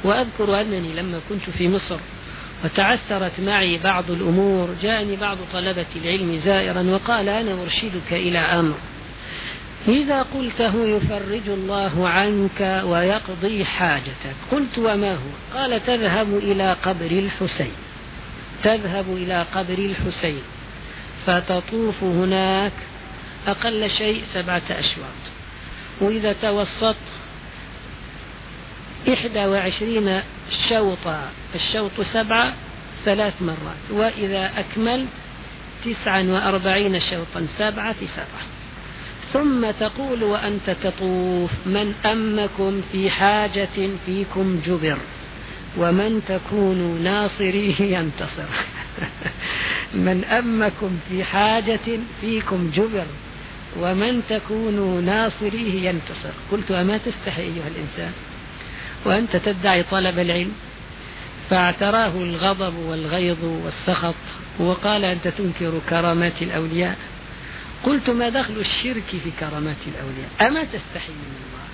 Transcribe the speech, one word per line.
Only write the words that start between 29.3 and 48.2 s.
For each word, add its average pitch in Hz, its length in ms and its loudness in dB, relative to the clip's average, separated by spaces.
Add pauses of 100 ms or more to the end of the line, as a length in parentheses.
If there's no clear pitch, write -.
وعشرين 196 760 2 (480)
شوطا، 180 600 0 (240)
الشوط 208 460 -2
سبعة 226 540 2 (500)
ثلاث 202 380 2
مرات، 160 480 -4
وإذا 208 640 0
أكملت 233 520 0 (760)
تسعا 196 380 2
وأربعين 190 800 4
شوطا، 170 460 -2 (120)
سبعة 214 340 0
في 196 140 -6
سبعة، - 400 -8 (840)
ثم 262 380 4
تقول 226 540 0
وأنت 208 460 0 (120)
تطوف: 180 680 2 (160)
'من 202 280 2 (100)
أمكم 208 800 2 (100)
في 190 180 2
حاجة 196 800 2 (160)
فيكم 190 600 0
جبر، 160 320 2 (800)
ومن 190 520 4
تكون 185 760 2
ناصريه 196 800 2
ينتصر.'" 160 720 0 (840)